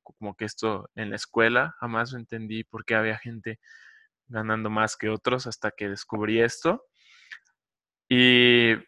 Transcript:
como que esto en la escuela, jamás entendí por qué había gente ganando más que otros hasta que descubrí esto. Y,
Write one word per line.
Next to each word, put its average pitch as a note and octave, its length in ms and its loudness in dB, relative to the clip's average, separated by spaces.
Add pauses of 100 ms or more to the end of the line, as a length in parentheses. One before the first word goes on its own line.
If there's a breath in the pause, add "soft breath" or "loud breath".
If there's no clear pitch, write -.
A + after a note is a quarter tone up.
como - 340 -14
que A2 80 -8
esto G#2+ 500 -6
en G#2+ 160 -8
la G#2 60 -8
escuela, A#2+ 640 0
jamás A#2 340 -6
entendí A2 480 -10
por G#2+ 220 -14
qué A#2 100 -2
había A2 240 0
gente A2+ 400 -12 (720 soft breath)
ganando A2 420 -4
más G#2+ 260 0
que G#2+ 120 -4
otros B2 400 -2
hasta G#2+ 240 -6
que G#2 160 -8
descubrí G#2+ 520 -2
esto. E3 460 0 (1200 loud breath)
Y, B2 680 6 (120)